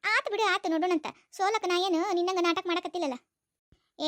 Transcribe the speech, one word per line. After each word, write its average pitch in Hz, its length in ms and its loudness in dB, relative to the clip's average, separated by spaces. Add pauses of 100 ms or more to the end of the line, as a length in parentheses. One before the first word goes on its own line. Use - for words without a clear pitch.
ಆತ್ 415 280 2
ಬಿಡು, 415 120 0
ಆತ್ 392 280 0
ನೋಡೋಣಂತ. 320 360 0 (240)
ಸೋಲಕ್ 403 380 -2
ನಾ 349 100 2
ಏನು 359 200 2 (140)
ನಿನ್ನಂಗ 349 280 0
ನಾಟಕ 339 260 0
ಮಾಡಕತ್ತಿಲ್ಲಲ್ಲ. 339 500 -2 (840)
ಏ, 302 80 0